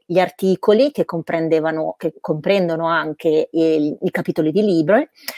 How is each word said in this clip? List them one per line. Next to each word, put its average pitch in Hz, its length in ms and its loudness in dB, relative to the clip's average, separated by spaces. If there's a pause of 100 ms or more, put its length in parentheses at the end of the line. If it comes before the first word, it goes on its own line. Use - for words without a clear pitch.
gli 175 120 0
articoli 196 720 2
che 185 140 -2
comprendevano, 160 960 -2
che 160 200 -4
comprendono 165 680 -2
anche 156 680 0
il, 160 480 0
i 180 100 -2
capitoli 156 400 -2
di 185 120 0
libro, 180 340 2 (420)